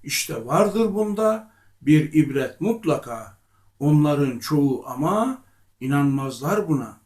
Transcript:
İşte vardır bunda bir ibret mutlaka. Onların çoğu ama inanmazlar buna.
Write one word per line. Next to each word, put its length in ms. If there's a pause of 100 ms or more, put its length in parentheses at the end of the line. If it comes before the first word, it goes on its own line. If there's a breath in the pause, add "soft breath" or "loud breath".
İşte 440
vardır 480
bunda 580 (300 soft breath)
bir 300
ibret 480
mutlaka. 800 (400)
Onların 600
çoğu 480
ama 580 (360 soft breath)
inanmazlar 880
buna. 380